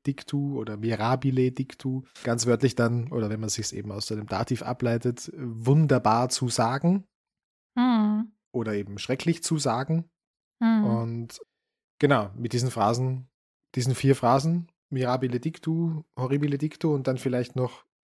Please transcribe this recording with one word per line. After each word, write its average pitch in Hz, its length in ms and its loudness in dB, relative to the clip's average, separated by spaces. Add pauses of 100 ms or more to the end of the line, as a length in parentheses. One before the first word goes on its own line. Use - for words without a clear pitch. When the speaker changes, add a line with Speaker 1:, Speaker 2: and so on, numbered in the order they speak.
Speaker 1:
dictu 139 540 -4
oder 104 180 -8
mirabile 127 720 0
dictu. 131 520 -6 (200)
Ganz 117 220 0
wörtlich 120 300 2
dann, 120 360 0
oder 113 200 -2
wenn 107 80 -4
man 110 100 -4
sich's - 220 -4
eben 104 200 -8
aus 104 200 -8
einem 107 160 -6
Dativ 113 340 -2
ableitet, 120 760 -2
wunderbar 123 960 2
zu 123 200 -2
sagen 143 560 0 (720)
Speaker 2:
Mhm. 220 560 2 (220)
Speaker 1:
oder 110 220 -2
eben 101 240 -6
schrecklich 143 440 -2
zu 160 140 0
sagen. 139 480 0 (560)
Speaker 2:
Mhm. 226 220 4
Speaker 1:
Und 117 580 -2 (580)
genau, 123 360 4
mit 117 180 -4
diesen 123 160 0
Phrasen, 127 580 0 (480)
diesen 127 200 0
vier 135 200 4
Phrasen, 151 520 2 (260)
mirabile 127 460 0
dictu, 160 640 -2 (140)
horribile 139 420 0
dictu 151 340 -2
und 135 140 -2
dann 131 100 0
vielleicht 123 380 -2
noch 127 300 -4 (180)